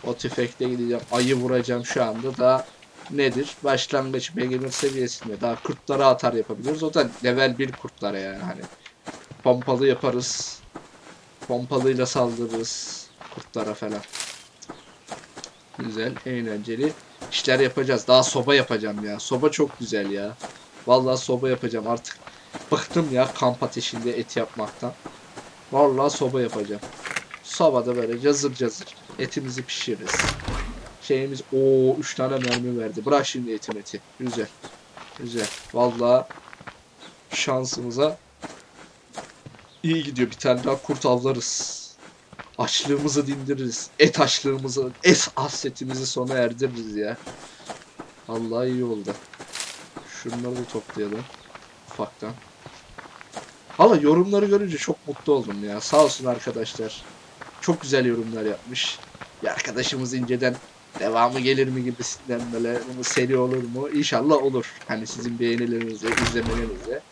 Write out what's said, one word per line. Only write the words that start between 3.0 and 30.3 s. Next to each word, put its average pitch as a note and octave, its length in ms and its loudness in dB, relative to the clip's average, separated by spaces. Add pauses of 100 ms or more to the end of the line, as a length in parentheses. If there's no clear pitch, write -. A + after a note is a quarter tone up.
nedir? C#3 540 0
Başlangıç C3+ 720 0
beginner B2+ 320 -2
seviyesinde. B2 720 -4
Daha A#2 220 -2
kurtlara C#3 440 0
atar B2+ 260 4
yapabiliyoruz. A#2 500 -2
O D#3 120 -2
da C#3 140 4 (160)
level B2+ 340 2
bir C3 140 -2
kurtlara - 460 -6
yani. F#2+ 240 -8
Hani F2+ 180 -8 (840)
pompalı B2+ 440 4
yaparız. B2 720 0 (880)
Pompalıyla B2+ 580 2
saldırırız A#2 1000 -2 (300)
kurtlara G#2 400 -6
falan. G#2+ 260 -6 (1800)
Güzel, A#2 340 -4 (140)
eğlenceli A#2 680 -2 (400)
işler C3 280 4
yapacağız. B2+ 480 2
Daha B2+ 140 10
soba C3 320 2
yapacağım A2 500 2
ya. G#2 160 -6
Soba C3+ 300 2
çok D3 280 0
güzel G#2+ 320 -2
ya. G2+ 260 -6 (500)
Vallahi B2+ 320 6
soba C3 300 0
yapacağım. A#2 400 -2
Artık - 300 -4 (540)
bıktım D3+ 420 0
ya B2+ 200 4
kamp B2 280 2
ateşinde A#2+ 560 -4
et - 180 -6
yapmaktan. A#2 560 -4 (800)
Vallahi C#3 380 6
soba C3 300 0
yapacağım. G#2 420 -2 (600)
Sobada B2 540 2
böyle A#2+ 240 -2
cazır C#3 340 2
cazır A#2+ 320 -4 (320)
etimizi B2+ 440 -4
pişiririz. - 520 -4 (880)